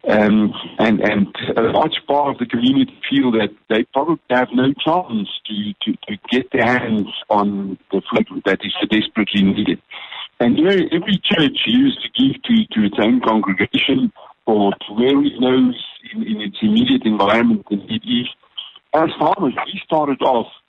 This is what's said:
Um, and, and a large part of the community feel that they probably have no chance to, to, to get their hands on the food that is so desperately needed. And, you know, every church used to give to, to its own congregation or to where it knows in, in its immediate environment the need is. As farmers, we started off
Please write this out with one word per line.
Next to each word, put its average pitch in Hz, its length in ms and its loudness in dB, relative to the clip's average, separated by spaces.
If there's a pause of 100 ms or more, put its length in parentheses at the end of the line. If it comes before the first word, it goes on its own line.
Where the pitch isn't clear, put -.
Um, 107 460 2 (240)
and, 107 220 2
and 104 360 0 (220)
a - 20 0
large 113 480 0
part 143 240 2
of - 60 -8
the 120 80 -4
community 127 520 0 (120)
feel 139 220 2
that 104 180 0 (180)
they 110 240 2
probably 156 380 -2
have 123 240 2
no 127 180 2 (100)
chance 139 460 -2 (160)
to, 104 380 -6
to, - 160 -4 (100)
to 104 80 -8 (140)
get 127 220 -2
their 123 120 0
hands 113 440 0 (200)
on 101 500 -2 (140)
the 98 80 0
food - 460 -4
that 95 180 0
is 101 160 -6
so 104 60 0
desperately 104 560 0
needed. 98 400 0 (580)
And, - 160 4
you 160 80 2
know, 196 140 4 (120)
every 185 320 0
church 151 440 0
used 135 340 2
to - 160 -10
give 131 280 2
to, 113 280 4
to 107 140 2
its 95 120 -2
own 117 220 2
congregation 113 920 0 (360)
or 101 260 2
to - 220 -12
where 135 320 2
it 120 140 -4
knows 127 340 4 (400)
in, 110 80 -4
in 107 180 -4
its 101 220 -8
immediate 120 420 2
environment 107 640 2
the 104 80 -2
need 107 280 -6
is. 120 240 -2 (680)
As 160 240 2
farmers, 156 340 0 (140)
we - 180 -12
started 147 380 -2
off 127 240 0 (220)